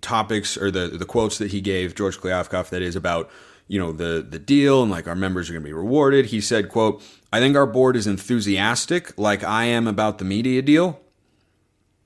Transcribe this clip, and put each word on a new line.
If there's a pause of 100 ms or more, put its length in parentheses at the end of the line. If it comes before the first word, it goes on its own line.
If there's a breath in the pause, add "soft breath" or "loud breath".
topics
or
the,
the
quotes
that
he
gave
George
Kliavkoff,
that
is
about, (380 loud breath)
you
know,
the,
the
deal
and,
like,
our
members
are
gonna
be
rewarded.
He
said,
quote, (300 loud breath)
"I
think
our
board
is
enthusiastic
like
I
am
about
the
media
deal. (1040)